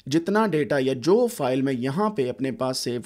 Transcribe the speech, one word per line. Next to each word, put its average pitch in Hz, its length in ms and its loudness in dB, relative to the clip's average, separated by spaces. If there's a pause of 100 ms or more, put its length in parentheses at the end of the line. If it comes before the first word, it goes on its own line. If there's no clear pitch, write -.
जितना 190 380 2
डेटा 151 320 0
या 131 160 2
जो 175 340 4
फाइल 135 340 -2
मैं 135 100 0
यहाँ 139 440 -2
पे 127 120 0
अपने 131 240 -4
पास 131 260 -4
सेव 120 280 -4